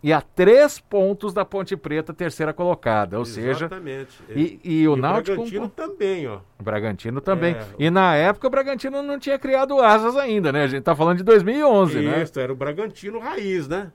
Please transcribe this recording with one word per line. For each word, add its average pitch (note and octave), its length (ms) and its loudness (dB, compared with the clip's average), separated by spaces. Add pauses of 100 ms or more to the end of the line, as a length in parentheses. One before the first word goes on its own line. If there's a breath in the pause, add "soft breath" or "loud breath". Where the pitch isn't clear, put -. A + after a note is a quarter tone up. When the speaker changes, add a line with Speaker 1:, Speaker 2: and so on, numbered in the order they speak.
Speaker 1:
e D3 80 -2
a D3+ 120 2
três B3 580 6
pontos G3 540 -2
da G3 100 -2
Ponte F#3+ 320 -6
Preta, D#3 380 -6
terceira D#3 400 -6
colocada, A2 640 -2
ou A#2+ 80 -4
seja, B2 400 -6
Speaker 2:
Exatamente. D3 520 -12 (120)
Speaker 1:
e, B2 340 -2
e D#3+ 240 2
o D3 80 4
Speaker 2:
E - 20 0
o - 20 0
Speaker 1:
Náutico F#3+ 360 0
Speaker 2:
Bragantino A3+ 320 -6
Speaker 1:
com - 0 -
Speaker 2:
também, G3+ 580 -6
ó. G#2 120 -8 (200)
Speaker 1:
O - 40 -16
Bragantino G#2+ 580 -6
também. F3 340 0
Speaker 2:
É. A2 120 -10 (120)
Speaker 1:
E D3+ 120 2
na F#3 260 4
época G3 300 2
o B3+ 40 2
Bragantino C4+ 520 -4
não C#4+ 160 -6
tinha C#4 200 -4
criado C4+ 420 0
asas A3+ 360 4
ainda, G#3+ 340 0
né? D3 140 0
A - 20 0
gente C3 160 -4
tá E3 140 2
falando E3+ 220 2
de F#3 60 -8
dois G#3+ 180 8
mil G#3+ 120 -2
e D4+ 80 0
onze, F#3+ 380 4
né? D3+ 220 0
Speaker 2:
Isso, D#3 180 -8
era B2+ 100 -4
o C3+ 60 -6
Bragantino F#3+ 600 -8
raiz, G3+ 500 -6
né? F3 260 -8